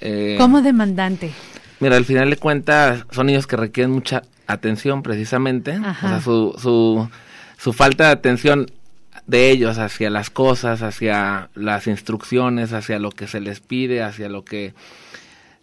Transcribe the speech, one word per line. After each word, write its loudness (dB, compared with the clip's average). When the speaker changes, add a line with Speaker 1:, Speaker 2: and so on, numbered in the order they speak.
Speaker 1:
Eh, -4
Speaker 2:
¿Cómo 6
demandante? 0
Speaker 1:
Mira, 4
al 4
final 2
de 0
cuentas 2
son -2
niños 2
que -4
requieren 0
mucha -2
atención -2
precisamente. -4
Speaker 2:
Ajá. -6
Speaker 1:
O -2
sea, -2
su, 0
su, 2
su -2
falta 4
de 8
atención 2
de 6
ellos 2
hacia -4
las -4
cosas, 0
hacia -2
las -4
instrucciones, -2
hacia -6
lo -6
que -14
se -10
les -10
pide, -4
hacia -10
lo -12
que -10